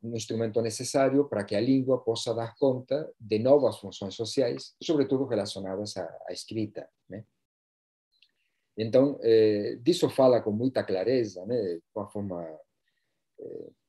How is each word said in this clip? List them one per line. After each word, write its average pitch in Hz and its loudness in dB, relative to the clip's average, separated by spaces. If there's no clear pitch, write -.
um 117 -8
instrumento 113 -2
necessário 135 0
para 104 -2
que 104 -4
a 101 2
língua 131 2
possa 113 -2
dar 113 -6
conta 135 0
de 107 -2
novas 127 4
funções 95 -10
sociais, 120 -4
sobretudo 139 0
relacionadas 101 -6
à, 92 -6
à 90 -10
escrita, 104 -8
né? 101 -14
Então, 127 2
eh, 110 4
disso 147 2
fala 127 6
com 107 -2
muita 113 0
clareza, 101 -2
né? 107 -2
De 85 -14
uma 101 -6
forma, 95 -8
eh, - -14